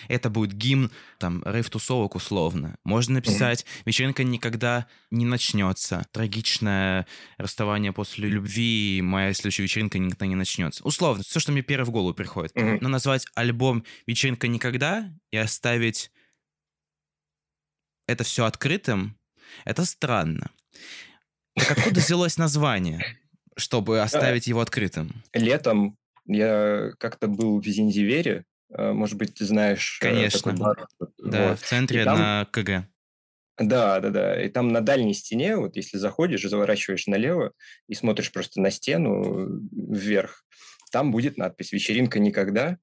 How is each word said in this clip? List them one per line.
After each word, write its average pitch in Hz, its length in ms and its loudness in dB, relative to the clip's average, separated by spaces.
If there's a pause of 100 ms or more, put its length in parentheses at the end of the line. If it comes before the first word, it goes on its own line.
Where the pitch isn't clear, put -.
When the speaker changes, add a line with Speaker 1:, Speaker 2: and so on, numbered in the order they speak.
Speaker 1:
это 120 220 0
будет 104 220 0
гимн, 127 380 2 (280)
там, 87 280 -4
рейв-тусовок 113 720 -2
условно. 85 680 -2
Можно 117 280 0
Speaker 2:
Мгм. 131 80 2
Speaker 1:
написать 120 440 0 (200)
"Вечеринка 131 400 0
никогда 120 640 -2 (240)
не 117 140 2
начнется", 98 840 0
трагичное 98 960 -2 (320)
расставание 104 540 -2
после 104 360 -6
любви, 104 720 0
моя 95 320 0
следующая 101 300 -2
вечеринка 101 380 -2
никогда 92 260 -2
не 95 80 -2
начнется. 92 480 -4
Условно, 147 400 0
все, - 160 -4
что 147 140 0
мне 139 100 0
первое 131 240 -2
в 120 60 -4
голову 92 220 0
приходит. 90 420 -6
Speaker 2:
Мгм. 110 240 0
Speaker 1:
Но 127 80 -2
назвать 131 380 0 (100)
альбом 120 480 0 (240)
"Вечеринка 120 400 0
никогда" 143 640 -2 (180)
и 107 60 -4
оставить 117 760 0 (2000)
это 117 160 0
все - 200 0
открытым, 110 720 -2 (480)
это - 200 -2
странно. 98 680 -2 (1080)
Так 143 140 2
откуда 180 300 4
Speaker 2:
<laughs> - 0 -
Speaker 1:
взялось 175 380 4
название, 123 680 2 (520)
чтобы 110 400 0
Speaker 2:
Да. 107 60 4
Speaker 1:
оставить 127 460 2
его 117 120 2
открытым? 87 520 -2 (200)
Speaker 2:
Летом 113 640 2 (300)
я 107 720 2
как-то - 300 -4
был 104 320 2
в 104 60 -6
Зинзивере, 107 760 2 (260)
э, 104 220 -2
может 104 260 -2
быть, 104 160 -4
ты 110 100 -6
знаешь, 104 580 2
э, 120 40 2
Speaker 1:
Конечно. 110 320 2 (140)
Speaker 2:
такой 90 60 0
бар. 104 280 0 (320)
Speaker 1:
Да, 107 320 2
Speaker 2:
Вот. 90 100 -2
Speaker 1:
в - 20 -16
центре 123 380 2
Speaker 2:
И 110 40 2
там 110 140 4
Speaker 1:
на 104 320 2
К 113 120 -2
Г. 95 260 -2 (680)
Speaker 2:
Да, 107 420 4
да, 104 100 0
да. 98 320 2
И 101 60 0
там 123 200 0
на 117 120 2
дальней 113 340 4
стене, 170 420 -2
вот 104 200 -4
если 98 220 -6
заходишь, 101 500 0
заворачиваешь 101 580 0
налево 117 460 2 (360)
и 104 60 -8
смотришь 107 380 0
просто - 280 -4
на - 100 4
стену, 98 760 0
э, - 140 -6 (120)
вверх, 98 720 -2 (460)
там 135 220 2
будет 120 240 0
надпись 92 360 -6
"Вечеринка 110 460 0
никогда". 104 640 2